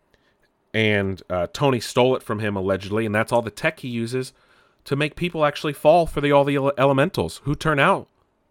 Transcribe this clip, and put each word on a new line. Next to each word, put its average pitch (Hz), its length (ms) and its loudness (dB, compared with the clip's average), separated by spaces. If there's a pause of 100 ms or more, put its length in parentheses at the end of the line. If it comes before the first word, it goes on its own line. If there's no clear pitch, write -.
(720)
And, 101 560 0
uh, 90 240 -2
Tony 135 280 0
stole 127 340 2
it - 80 -4
from 110 160 -6
him, 104 180 -4
allegedly, 98 480 -2
and 104 100 -4
that's 110 180 0
all 120 100 2
the 110 80 -8
tech - 300 -6
he 135 80 -10
uses 120 440 -6 (520)
to 139 120 -4
make 147 200 -4
people 165 280 -2
actually 147 280 -2
fall 160 340 4
for - 140 -4
the, 143 120 2
all 143 120 6
the 143 120 0
ele-, 139 220 0
elementals, 135 680 2
who 143 100 -2
turn 151 240 0
out 156 300 2 (420)